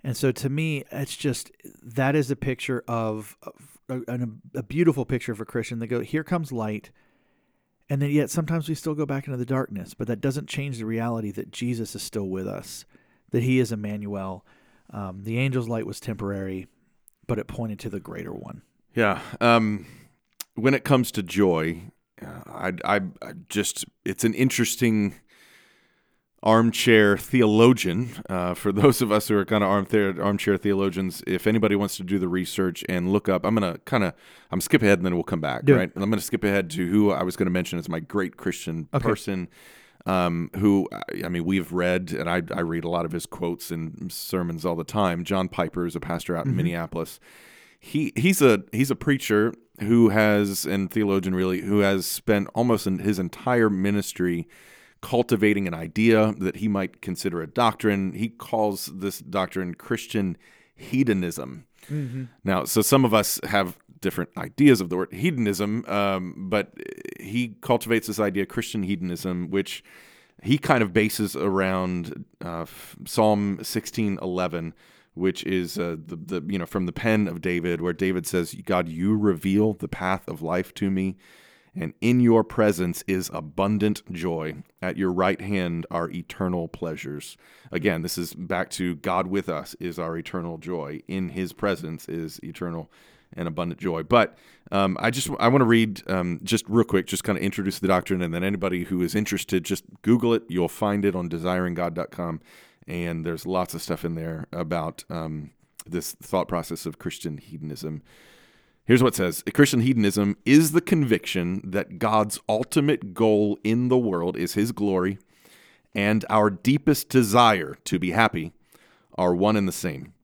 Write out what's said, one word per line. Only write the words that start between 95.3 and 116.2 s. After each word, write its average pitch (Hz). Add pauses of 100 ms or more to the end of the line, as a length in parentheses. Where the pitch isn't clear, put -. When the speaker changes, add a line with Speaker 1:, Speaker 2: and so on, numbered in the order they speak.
Speaker 2:
I 117
wanna 131
read, 113
um, 87
just 107
real 113
quick, 95
just -
kinda 101
introduce 98
the 95
doctrine, 90
and 85
then 87
anybody 92
who 90
is 85
interested, 98
just - (180)
Google 117
it. 107
You'll 87
find 101
it 98
on 87
desiring 90
god 85
dot 85
com, 85 (460)
and 85
there's 82
lots 92
of 85
stuff -
in 82
there 80
about, 82
um, 78 (340)
this 82 (100)
thought -
process 85
of 80
Christian 80
hedonism. 78 (800)
Here's 120
what 123
it -
says. 90
"Christian 139
hedonism 104
is 147
the 170
conviction 98
that 92
God's 107
ultimate 120
goal 107
in 117
the 127
world 92
is 85
his 110
glory, 98 (760)
and 104